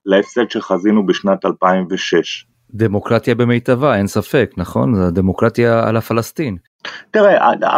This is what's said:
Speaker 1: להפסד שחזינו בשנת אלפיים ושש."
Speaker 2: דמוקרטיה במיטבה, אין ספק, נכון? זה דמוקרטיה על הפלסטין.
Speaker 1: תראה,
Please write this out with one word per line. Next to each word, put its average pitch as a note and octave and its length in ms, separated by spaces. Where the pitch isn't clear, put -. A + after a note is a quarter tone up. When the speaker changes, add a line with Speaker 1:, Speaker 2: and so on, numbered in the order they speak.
Speaker 1:
להפסד G2+ 440
שחזינו G2+ 560
בשנת F#2+ 380
אלפיים F#2 460
ושש." - 560
Speaker 2:
דמוקרטיה A2 600
במיטבה, A#2+ 600
אין G2+ 100
ספק, A2 500
נכון? A#2 380
זה F2+ 160
דמוקרטיה A2+ 800
על A2 80
הפלסטין. A2+ 600
Speaker 1:
תראה, G3+ 420